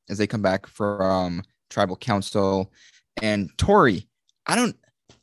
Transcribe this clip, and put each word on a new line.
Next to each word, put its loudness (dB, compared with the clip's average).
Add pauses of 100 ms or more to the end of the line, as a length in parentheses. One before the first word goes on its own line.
as -8
they 0
come -6
back 0
from -2 (260)
tribal -2
council. -2 (480)
And -2
Tori, 4 (400)
I 0
don't, 0 (460)